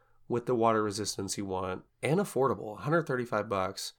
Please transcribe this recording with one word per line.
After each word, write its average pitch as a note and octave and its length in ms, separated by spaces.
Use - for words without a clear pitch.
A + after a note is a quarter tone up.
with A#2+ 160
the B2+ 80
water A2+ 300
resistance G2+ 560
you G2+ 60
want F#2 360
and D3+ 160
affordable, A#2+ 580
a - 40
hundred D#3 260
thirty-five A2+ 420
bucks. F#2+ 500